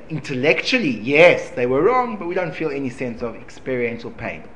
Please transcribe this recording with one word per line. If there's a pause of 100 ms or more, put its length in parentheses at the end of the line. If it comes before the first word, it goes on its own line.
intellectually,
yes,
they
were
wrong,
but
we
don't
feel
any
sense
of
experiential
pain. (120)